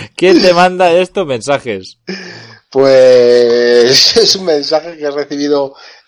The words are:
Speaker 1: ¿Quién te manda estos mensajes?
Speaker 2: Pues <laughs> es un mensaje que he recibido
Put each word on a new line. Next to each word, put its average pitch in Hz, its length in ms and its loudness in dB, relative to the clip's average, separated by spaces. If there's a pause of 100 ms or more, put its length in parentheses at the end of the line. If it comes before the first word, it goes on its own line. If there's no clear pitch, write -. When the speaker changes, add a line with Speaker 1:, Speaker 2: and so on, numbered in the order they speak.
(160)
Speaker 1:
¿Quién 185 260 2
te 185 100 2
manda 180 420 0
estos 180 340 -2
mensajes? 120 720 -6 (960)
Speaker 2:
Pues 120 1200 2
<laughs> - 0 -
es 202 180 0
un 190 100 -10
mensaje 160 520 -4
que 147 80 -10
he 143 60 -4
recibido 143 640 -4 (340)